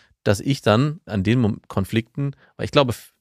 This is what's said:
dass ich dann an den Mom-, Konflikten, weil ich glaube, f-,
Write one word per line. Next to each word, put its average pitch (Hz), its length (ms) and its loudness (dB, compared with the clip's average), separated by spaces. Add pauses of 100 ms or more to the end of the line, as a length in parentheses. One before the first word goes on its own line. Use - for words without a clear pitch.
(240)
dass 104 160 2
ich - 220 -2
dann 139 420 2
an 101 180 -4
den 113 180 2
Mom-, 110 280 0
Konflikten, 113 640 -4 (240)
weil - 80 -8
ich 107 80 -6
glaube, 139 200 2
f-, - 280 -12